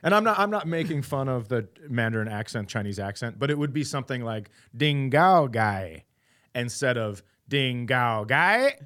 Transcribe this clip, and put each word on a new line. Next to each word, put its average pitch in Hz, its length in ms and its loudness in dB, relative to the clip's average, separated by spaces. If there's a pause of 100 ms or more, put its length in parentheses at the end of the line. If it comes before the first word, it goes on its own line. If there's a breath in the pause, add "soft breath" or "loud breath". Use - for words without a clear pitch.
And 170 100 2
I'm 214 100 4
not, 220 140 2
I'm 202 140 2
not 196 160 -2
making 165 340 -2
fun 135 260 -4
of 123 220 -2
the 117 180 -2 (220)
Mandarin 113 380 0
accent, 107 420 -6
Chinese 101 300 -6
accent, 101 400 -8
but 139 100 -2
it 147 80 0
would 147 160 -2
be 151 100 -2
something 127 400 -6
like, 110 260 -6 (260 soft breath)
Ding 139 340 2
Gao 160 380 6
Gai, 101 580 -2 (480)
instead 123 440 -2
of, 107 260 -6 (260)
Ding 127 360 -2
Gao 120 380 2
Gai. 185 640 4